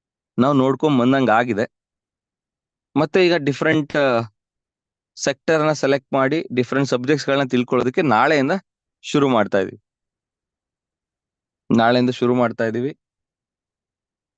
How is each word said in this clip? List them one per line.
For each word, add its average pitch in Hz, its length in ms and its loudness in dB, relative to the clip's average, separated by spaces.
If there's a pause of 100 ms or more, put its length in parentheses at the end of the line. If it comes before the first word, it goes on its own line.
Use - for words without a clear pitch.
(380)
ನಾವು 135 160 2
ನೋಡ್ಕೊಂಡ್ 135 460 2
ಬಂದಂಗ್ 127 300 2
ಆಗಿದೆ. 113 340 0 (1300)
ಮತ್ತೆ 170 300 2
ಈಗ 170 80 2
ಡಿಫರೆಂಟ್, 156 600 -2
ಆ, 131 240 0 (960)
ಸೆಕ್ಟರ್‌ನ 151 560 -2
ಸೆಲೆಕ್ಟ್ 139 400 -2
ಮಾಡಿ 139 420 -2
ಡಿಫರೆಂಟ್ 131 340 -2
ಸಬ್ಜೆಕ್ಟ್ಸ್‌ಗಳನ್ನ 139 600 -2
ತಿಳ್ಕೊಳ್ಳೋದಕ್ಕೆ 123 540 -2
ನಾಳೆಯಿಂದ 139 500 2 (520)
ಶುರು 143 240 0
ಮಾಡ್ತಾ 104 300 0
ಇದೀವಿ. 95 200 -4 (1900)
ನಾಳೆಯಿಂದ 123 400 2
ಶುರು 123 240 -2
ಮಾಡ್ತಾ 117 300 -2
ಇದೀವಿ 120 280 -4 (1500)